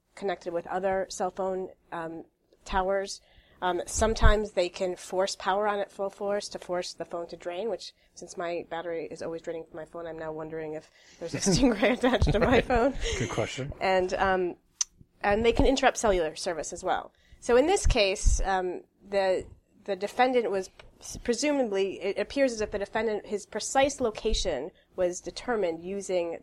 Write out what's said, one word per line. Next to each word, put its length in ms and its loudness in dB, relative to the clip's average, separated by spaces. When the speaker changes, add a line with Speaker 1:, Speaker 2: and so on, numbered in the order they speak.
Speaker 1:
connected 380 -4
with 140 -4
other 420 0
cell 200 -4
phone, 400 -4
um, 320 -8
towers. 560 0
Um, 280 0
sometimes 640 4
they 180 0
can 260 -4
force 400 -2
power 320 0
on 120 0
at 120 -6
full 200 -6
force 380 -4
to 100 -12
force 340 -6
the 120 -10
phone 240 -8
to 60 -12
drain, 360 -6
which, 200 -8
since 240 -16
my 320 -4
battery 400 -6
is 140 -12
always 180 -8
draining 260 -8
from 120 -14
my 60 -12
phone, 200 -12
I'm 140 -10
now 120 -6
wondering 420 -8
if 180 -12
there's 140 -8
a 40 -4
<laughs> 140 0
stingray 420 4
attached 380 2
to 80 2
my 220 4
phone. 320 2
Speaker 2:
Good 140 -2
question. 500 -4
Speaker 1:
And, 340 2
um, 400 0
and 200 2
they 100 6
can 120 6
interrupt 320 4
cellular 380 2
service 360 -6
as 120 -10
well. 300 -2
So 160 2
in 100 8
this 220 2
case, 580 4
um, 360 -2
the, 360 2
the 100 -4
defendant 560 2
was, 180 -2
presumably, 800 0
it 180 -2
appears 340 2
as 80 -6
if 100 -2
the 80 -2
defendant, 460 -2
his 220 -6
precise 520 0
location 680 -2
was 240 0
determined 640 -4
using 600 -4